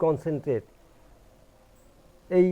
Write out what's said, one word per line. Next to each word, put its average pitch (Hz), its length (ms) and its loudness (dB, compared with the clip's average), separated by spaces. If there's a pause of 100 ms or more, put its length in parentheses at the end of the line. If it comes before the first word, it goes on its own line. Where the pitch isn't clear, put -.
concentrate, 147 640 -4 (1600)
এই 185 220 4